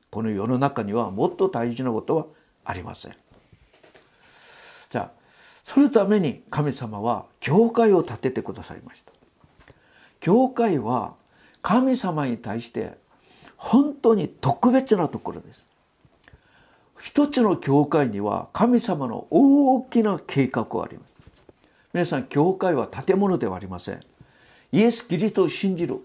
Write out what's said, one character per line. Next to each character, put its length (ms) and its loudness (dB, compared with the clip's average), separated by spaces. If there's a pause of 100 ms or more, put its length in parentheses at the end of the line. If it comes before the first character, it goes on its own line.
(120)
こ 100 -6
の 80 -4
世 160 -4
の 140 0
中 240 -2
に 100 -4
は 160 -2
も 180 -2
っ 80 -4
と 140 0
大 240 -4
事 100 -8
な 80 -2
こ 120 -4
と 120 -2
は 100 -2 (380)
あ 100 -10
り 100 -10
ま 100 -14
せ 160 -18
ん。 60 -20 (1800)
じ 60 -6
ゃ 40 -2
あ、 100 -10 (520)
そ 160 0
の 100 6
た 160 4
め 140 2
に 320 -2
神 200 -2
様 300 -10
は 240 -4 (140)
教 320 4
会 220 4
を 100 4
建 140 -10
て 140 -2
て 120 -6
く 100 -12
だ 80 -16
さ 140 -18
い 100 -20
ま 80 -20
し 100 -20
た。 80 -20 (1080)
教 300 4
会 280 0
は 380 -4 (480)
神 320 2
様 320 -4
に 100 -4
対 240 -8
し 100 -18
て 260 -8 (600)
本 380 2
当 180 2
に 140 0
特 440 0
別 260 2
な 100 0
と 100 -8
こ 140 -10
ろ 100 -14
で 100 -20
す。 140 -20 (1300)
一 280 0
つ 140 0
の 160 2
教 300 2
会 220 0
に 120 -6
は 320 -4
神 260 2
様 280 -4
の 240 -10
大 580 6
き 140 2
な 240 0
計 180 2
画 200 -4
が 180 -6
あ 40 -10
り 120 -18
ま 80 -20
す。 100 -20 (760)
皆 140 0
さ 140 -4
ん、 60 -8
教 280 2
会 220 0
は 120 -2
建 320 -2
物 200 2
で 80 -2
は 80 -4
あ 40 -12
り 80 -14
ま 120 -12
せ 140 -12
ん。 60 -14 (760)
イ 100 4
エ 80 6
ス・ 140 -10
キ 120 -4
リ 100 0
ス 60 -4
ト 100 2
を 60 0
信 260 -4
じ 100 -4
る 200 -8